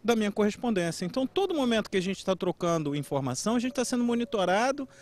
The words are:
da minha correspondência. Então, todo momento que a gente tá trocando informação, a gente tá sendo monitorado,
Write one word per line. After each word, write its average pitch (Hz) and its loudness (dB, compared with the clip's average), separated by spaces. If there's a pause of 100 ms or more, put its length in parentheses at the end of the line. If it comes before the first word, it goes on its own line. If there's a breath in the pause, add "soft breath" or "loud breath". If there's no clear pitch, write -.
da 226 2
minha 208 2
correspondência. 202 0
Então, 214 -2
todo 370 -2
momento 240 0
que - -2
a 185 2
gente 190 -4
tá 190 2
trocando 170 0
informação, 139 -2
a 247 2
gente 247 -2
tá 254 -2
sendo 240 0
monitorado, 240 0 (140 loud breath)